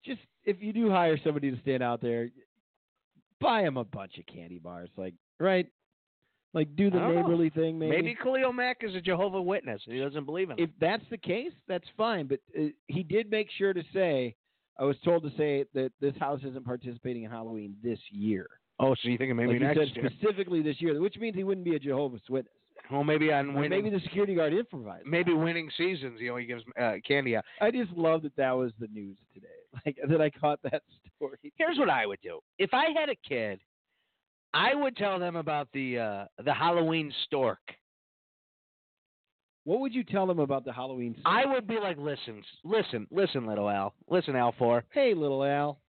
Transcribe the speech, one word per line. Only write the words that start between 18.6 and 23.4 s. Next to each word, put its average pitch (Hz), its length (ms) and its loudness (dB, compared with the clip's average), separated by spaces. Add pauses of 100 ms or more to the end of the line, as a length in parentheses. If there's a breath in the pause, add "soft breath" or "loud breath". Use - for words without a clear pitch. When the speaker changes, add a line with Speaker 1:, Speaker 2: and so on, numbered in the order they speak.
Speaker 2:
Oh, 135 240 4
so 120 60 -2
you 123 80 2
think 127 180 -2
maybe 120 180 2
Speaker 1:
Like, 120 60 2
he 143 60 2
Speaker 2:
next 147 140 4
Speaker 1:
said 135 180 0
Speaker 2:
year? 127 180 -2
Speaker 1:
specifically 185 480 0
this 151 180 -2
year, 160 200 0
which 196 160 0
means 220 200 -4
he 190 80 -2
wouldn't 190 200 -2
be 170 120 2
a - 20 0
Jehovah's 135 500 -2
Witness. 127 240 -2 (400)
Speaker 2:
Well, 143 100 2
maybe 156 300 4
on 139 180 2